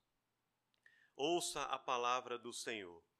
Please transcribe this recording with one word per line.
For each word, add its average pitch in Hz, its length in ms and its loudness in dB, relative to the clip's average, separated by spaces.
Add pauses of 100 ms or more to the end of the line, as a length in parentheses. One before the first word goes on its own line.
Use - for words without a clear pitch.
(1160)
Ouça 156 480 2
a 131 140 -2
palavra 123 600 2
do 117 160 -8
Senhor. 95 500 -6 (160)